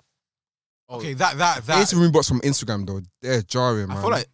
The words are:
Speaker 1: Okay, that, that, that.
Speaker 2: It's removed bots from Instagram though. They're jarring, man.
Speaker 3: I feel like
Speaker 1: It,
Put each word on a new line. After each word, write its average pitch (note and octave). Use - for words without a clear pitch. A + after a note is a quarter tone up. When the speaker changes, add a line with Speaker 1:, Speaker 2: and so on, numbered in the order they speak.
Speaker 1:
Okay, B2+
that, D#3+
that, D3
that. D#3
Speaker 2:
It's G#3
removed E3+
bots D3+
from B2+
Instagram A2+
though. F#2+
They're B2
jarring, A#2
man. G2
Speaker 3:
I -
feel -
like D#3+
Speaker 1:
It, -